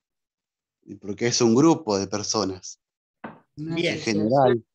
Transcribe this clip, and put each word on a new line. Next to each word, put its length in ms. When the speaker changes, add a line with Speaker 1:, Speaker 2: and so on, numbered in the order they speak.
Speaker 1:
Y 120
porque 320
es 140
un 140
grupo 420
de 100
personas. 760
Speaker 2:
Una 200
Speaker 3:
Bien. 180
Speaker 1:
En 60
Speaker 2:
asociación. 300
Speaker 1:
general. 460